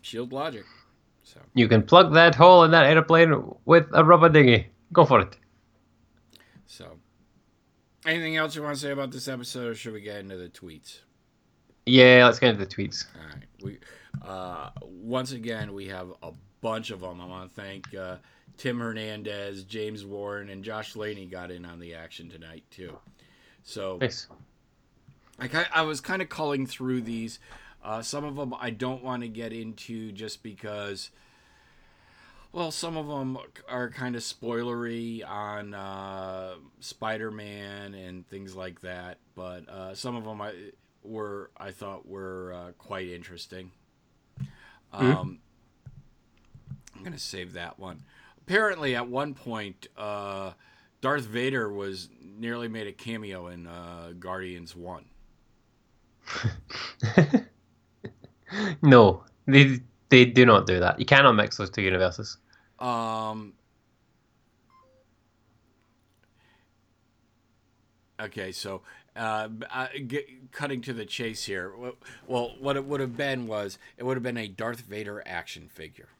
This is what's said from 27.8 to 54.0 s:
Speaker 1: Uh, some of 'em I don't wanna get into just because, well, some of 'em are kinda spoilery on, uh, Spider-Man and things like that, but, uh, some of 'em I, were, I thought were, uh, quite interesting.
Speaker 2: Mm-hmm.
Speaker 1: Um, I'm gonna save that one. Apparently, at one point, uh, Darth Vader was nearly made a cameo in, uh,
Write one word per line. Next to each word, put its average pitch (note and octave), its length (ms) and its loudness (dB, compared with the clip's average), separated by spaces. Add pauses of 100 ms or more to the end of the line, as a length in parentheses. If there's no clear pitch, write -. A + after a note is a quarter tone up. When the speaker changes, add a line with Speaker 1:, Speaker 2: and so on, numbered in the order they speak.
Speaker 1:
Uh, A2 200 -10
some C#3+ 220 -10
of C#3+ 140 -10
'em B2+ 160 -8
I B2 160 -8
don't B2+ 320 -8
wanna B2 260 -8
get A2+ 240 -12
into A2+ 580 -12
just G#2 320 -14
because, G#2 680 -12 (1400)
well, E3+ 220 -8
some E3 240 -10
of D3+ 120 -10
'em C3 300 -8 (300)
are B2 220 -8
kinda B2 280 -10
spoilery A#2 1040 -8
on, G#2 480 -10
uh, F#2+ 840 -12 (240)
Spider-Man G#2 1120 -12
and F#2 320 -16
things G2 300 -18
like F#2 240 -16
that, F2+ 380 -14 (180)
but, F2+ 320 -16
uh, F#2+ 260 -16
some A#2+ 220 -12
of A2 100 -12
'em G#2+ 140 -14
I, G2+ 320 -14 (320)
were, G2+ 520 -12
I G2 140 -16
thought G2 380 -16
were, F#2 440 -12
uh, F2+ 200 -16
quite F#2+ 360 -12
interesting. F2 600 -18 (1200)
Speaker 2:
Mm-hmm. B2+ 200 0
Speaker 1:
Um, F#2 280 -4 (1600)
I'm F#2+ 80 -20
gonna D#3 140 -16
save F2+ 340 -14
that E2+ 260 -14
one. F2+ 240 -18 (360)
Apparently, F3 580 -4
at B2 100 -6
one C3+ 280 -6
point, G#2+ 520 -12 (100)
uh, G2+ 580 -8 (480)
Darth C3+ 240 -4
Vader A#2+ 440 -4
was G2 380 -10 (120)
nearly A#2 460 -10
made A2 220 -10
a G2 40 -14
cameo G2+ 540 -12
in, F2 220 -16
uh, E2+ 500 -16